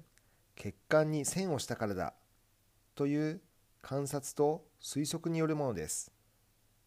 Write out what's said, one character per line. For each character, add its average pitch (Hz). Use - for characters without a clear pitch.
血 -
管 156
に 151
線 180
を 123
し -
た 117
か 110
ら 101
だ 90
と 143
い 151
う 190
観 139
察 139
と 151
推 147
測 165
に 165
よ 160
る 156
も 147
の 117
で 80
す。 -